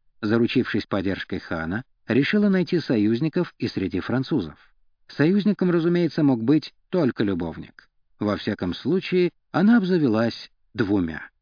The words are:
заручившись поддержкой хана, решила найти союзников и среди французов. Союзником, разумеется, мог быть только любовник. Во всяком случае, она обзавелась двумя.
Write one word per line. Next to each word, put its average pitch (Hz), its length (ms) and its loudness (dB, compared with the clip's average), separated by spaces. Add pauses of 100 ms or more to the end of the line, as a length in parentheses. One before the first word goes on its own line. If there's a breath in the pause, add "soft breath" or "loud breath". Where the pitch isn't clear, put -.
(220)
заручившись 110 640 0
поддержкой 92 540 -4
хана, 85 440 -6 (240)
решила 202 420 2
найти 180 300 0
союзников 123 760 0
и 120 100 -4
среди 95 340 -4
французов. 117 560 -4 (500)
Союзником, 185 640 2
разумеется, 170 540 2
мог 127 200 2
быть 147 300 2 (160)
только 147 340 0
любовник. 85 680 -6 (300)
Во 104 180 0
всяком 95 360 -4
случае, 180 580 -2 (200)
она 208 260 4
обзавелась 143 720 0 (240)
двумя. 95 560 -2 (120)